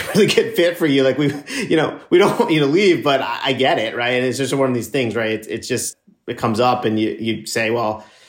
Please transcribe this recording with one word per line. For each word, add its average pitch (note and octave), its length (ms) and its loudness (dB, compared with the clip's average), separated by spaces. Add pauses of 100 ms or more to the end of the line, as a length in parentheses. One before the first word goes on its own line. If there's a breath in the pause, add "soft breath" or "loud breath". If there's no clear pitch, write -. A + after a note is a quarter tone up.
a - 80 -10
really G3 140 4
good - 280 0
fit E3+ 220 0
for E3+ 80 -2
you. C3+ 200 2
Like, C3 120 2
we, C#3+ 160 0 (340 loud breath)
you C#3+ 100 2
know, D3+ 220 -2 (120)
we F3 80 6
don't G3+ 200 4
want G3 140 0
you D#3 80 4
to C#3+ 60 4
leave, E3 360 4
but C3+ 200 2
I, A2 220 -6
I C#3 100 0
get C3 240 2
it," A2 180 -4
right? A#2+ 140 -2
And B2+ 160 0
it's A#2+ 100 -2
just C3+ 160 -2
one C3+ 160 2
of B2+ 60 0
these A#2 140 -4
things, A#2 280 -2
right? A2+ 140 -2
It's, G#2+ 160 -4
it's G#2 200 -8
just, - 300 -4 (300)
it A#2+ 100 -6
comes A2+ 240 0
up - 240 2
and A2 160 0
you, G#2+ 180 -2
you A2 280 -6
say, A2+ 240 -2
"Well, A2 340 -4 (240 loud breath)